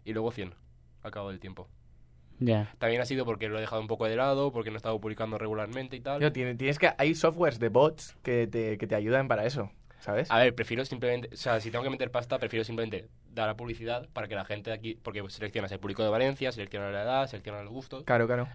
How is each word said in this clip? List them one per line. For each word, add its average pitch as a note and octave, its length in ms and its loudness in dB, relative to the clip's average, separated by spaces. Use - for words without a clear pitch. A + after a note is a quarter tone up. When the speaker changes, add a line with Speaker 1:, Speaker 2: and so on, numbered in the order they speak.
Speaker 1:
y A2 80 -6
luego A2 180 -2
cien F#2+ 220 -8
al G#2+ 80 -12
cabo G2+ 200 -8
del F#2+ 100 -10
tiempo. F#2 280 -14
Speaker 2:
Ya. A2 380 4
Speaker 1:
También A#2+ 240 2
ha B2 40 0
sido C3 200 -2
porque A2 240 -2
lo G#2+ 80 -4
he A2 40 -2
dejado A2 200 -2
un G#2+ 60 -6
poco A2+ 180 0
de A2 100 0
lado, C#3 360 2
porque A2+ 180 -4
no G#2+ 60 -6
he - 20 -6
estado A2 240 -2
publicando A2 380 -4
regularmente A2 560 -4
y B2 60 -12
tal. C#3 180 -2
Speaker 3:
Tío, D3 120 4
tiene-, B2+ 240 -2
tienes C3+ 220 0
que, E3+ 180 6
hay D3+ 200 4
softwares E3 440 2
de A#2 100 4
bots C#3+ 520 4
que A#2+ 240 2
te, A2 320 -2
que A2+ 80 -2
te G#2 80 0
ayudan A#2 340 4
para A2 180 2
eso, B2 260 -2
¿sabes? G#2 320 0
Speaker 1:
A A#2 80 6
ver, B2 160 8
prefiero A#2+ 320 -2
simplemente, B2 480 -2
o - 40 -14
sea, A#2 220 2
si A2 120 -4
tengo B2+ 120 -2
que C3+ 60 -2
meter C3 220 -2
pasta, B2 260 0
prefiero A#2 260 -2
simplemente A2 440 -4
dar A2 160 0
a G#2+ 80 -4
publicidad A#2 560 -6
para G#2+ 140 -6
que G#2 80 -8
la F#2+ 100 -4
gente G#2 240 -6
de A2 60 -2
aquí, A2 260 -8
porque G#2 280 -8
seleccionas G#2 420 -6
el G2 80 -8
público G2+ 240 -2
de A2 60 4
Valencia, C3 420 2
seleccionas G2+ 420 -8
la G2+ 80 -4
edad, C3 260 0
seleccionas G#2 360 -10
los G#2 100 -12
gustos. C3 300 -12
Speaker 3:
Claro, A#2 240 4
claro. B2 280 0